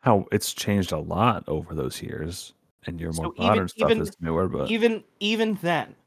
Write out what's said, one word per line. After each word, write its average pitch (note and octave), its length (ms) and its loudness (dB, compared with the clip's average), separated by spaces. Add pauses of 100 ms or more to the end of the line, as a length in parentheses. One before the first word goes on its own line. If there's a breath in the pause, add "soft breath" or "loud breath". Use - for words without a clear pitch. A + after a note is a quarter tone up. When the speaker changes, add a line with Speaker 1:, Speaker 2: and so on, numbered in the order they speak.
Speaker 1:
How G#2 280 4
it's - 220 0
changed G2+ 400 0
a D#2+ 60 -2
lot F2 500 0
over D#2+ 260 -4
those C2 260 -4
years, - 520 -8 (340)
and E2+ 140 -8
your E2 120 -4
more D#2+ 140 -4
Speaker 2:
So E3+ 100 -6
even, - 120 0
Speaker 1:
modern F#3 200 4
stuff - 220 2
Speaker 2:
even, A3+ 120 2
Speaker 1:
is - 180 -8
newer, E2 280 2
but C#2+ 220 -2
Speaker 2:
even, A3+ 320 2 (160)
even G#3+ 420 0
then E3 340 -2 (120)